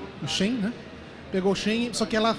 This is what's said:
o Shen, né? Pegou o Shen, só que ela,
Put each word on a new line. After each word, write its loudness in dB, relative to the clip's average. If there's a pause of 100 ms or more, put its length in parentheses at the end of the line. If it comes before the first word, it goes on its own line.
(220)
o -2
Shen, 2
né? 0 (600)
Pegou 4
o 4
Shen, 0
só 0
que -2
ela, 4